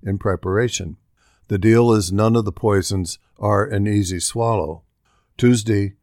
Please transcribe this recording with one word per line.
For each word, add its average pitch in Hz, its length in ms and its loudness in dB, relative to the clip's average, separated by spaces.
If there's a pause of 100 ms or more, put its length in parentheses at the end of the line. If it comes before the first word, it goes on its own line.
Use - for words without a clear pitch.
in 98 180 -6
preparation. 95 800 -4 (520)
The 101 100 -2
deal 113 340 4
is 95 200 0
none 110 240 2
of 113 80 0
the 101 80 -6
poisons 98 680 -2 (180)
are 101 280 0
an 101 240 -2
easy 95 320 0
swallow. 104 640 -4 (520)
Tuesday, 107 680 2